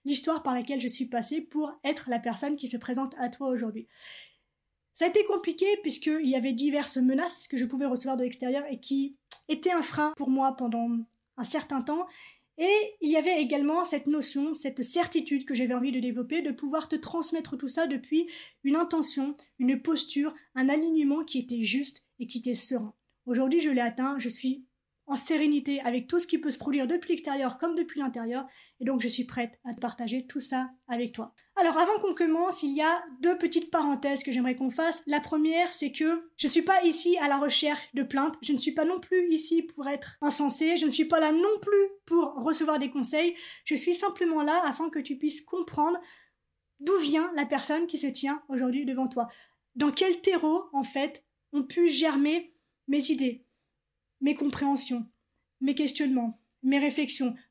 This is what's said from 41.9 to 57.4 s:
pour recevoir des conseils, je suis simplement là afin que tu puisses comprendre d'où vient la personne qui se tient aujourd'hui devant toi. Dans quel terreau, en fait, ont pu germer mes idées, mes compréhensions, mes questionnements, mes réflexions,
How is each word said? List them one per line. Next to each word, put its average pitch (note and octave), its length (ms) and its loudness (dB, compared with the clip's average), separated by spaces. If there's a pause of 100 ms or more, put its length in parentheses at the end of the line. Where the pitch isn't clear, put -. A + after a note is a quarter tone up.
pour D#4 300 2
recevoir D4+ 420 0
des B3+ 120 -2
conseils, D4+ 440 0 (300)
je D#4 100 -2
suis F4 200 2
simplement E4+ 480 2
là D#4 220 2
afin D#4 260 -2
que D#4 100 -4
tu C4+ 180 -6
puisses D4+ 220 2
comprendre E4+ 580 0 (800)
d'où E4 220 2
vient D#4 340 2
la C#4+ 120 0
personne D4+ 420 0
qui D#4 100 -2
se C#4+ 80 2
tient C#4 420 -2
aujourd'hui B3+ 360 -2
devant C4 240 -2
toi. A#3 180 -4 (480)
Dans D4 160 2
quel F4 300 2
terreau, E4+ 520 2
en C4+ 120 -2
fait, C#4+ 400 -4 (280)
ont C#4+ 120 0
pu F4 240 4
germer D4+ 680 2 (320)
mes C#4+ 240 4
idées, B3+ 340 -2 (800)
mes C#4+ 120 2
compréhensions, C#4 720 -2 (560)
mes C4+ 120 2
questionnements, C4 680 0 (200)
mes C4+ 160 4
réflexions, C#4 560 0 (160)